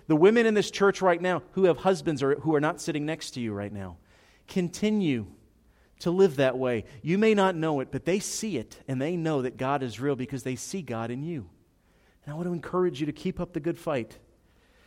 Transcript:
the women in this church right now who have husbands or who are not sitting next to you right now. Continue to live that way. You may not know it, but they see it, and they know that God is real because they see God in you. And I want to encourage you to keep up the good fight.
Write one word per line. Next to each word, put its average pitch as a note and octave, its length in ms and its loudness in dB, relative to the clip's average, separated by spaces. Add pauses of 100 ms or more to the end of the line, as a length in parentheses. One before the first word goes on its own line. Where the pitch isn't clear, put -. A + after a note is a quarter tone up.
the D#3+ 100 4
women A3 300 8
in A3 80 4
this G#3 160 0
church G3 320 2
right F3 180 4
now F3+ 220 0 (100)
who F#3+ 120 2
have E3 120 6
husbands D#3 460 0
or C#3 140 4
who D3+ 180 2
are C#3+ 80 4
not D3+ 180 -2
sitting D3+ 240 -4
next D#3 280 -6
to B2+ 100 -8
you A2 100 -4
right G2+ 180 -6
now. F#2+ 280 -12 (500)
Continue F3 800 0 (720)
to - 120 -2
live F3+ 260 4
that C3 200 2
way. B2 300 -2 (160)
You E3+ 160 0
may A3 160 4
not F#3+ 200 4
know D#3 260 0
it, C3 120 -6
but C3 140 -6
they F#3+ 140 0
see G3+ 360 -6
it, - 320 -10
and C3 140 -2
they E3+ 160 -2
know D#3 240 0
that B2 160 -6
God C3+ 240 -2
is A2+ 180 -8
real C#3 160 -2
because B2+ 280 -8
they B2+ 120 -4
see - 240 -10
God A#2 300 -6
in B2+ 120 -8
you. D3 280 -8 (760)
And D3 80 -12
I D3+ 40 -10
want F3 120 -6
to F3 60 -4
encourage E3+ 460 -2
you D#3 60 -2
to D3 60 -4
keep F3+ 260 -6
up F3 140 -8
the D#3+ 80 -4
good D#3+ 180 -4
fight. C3 380 -4 (720)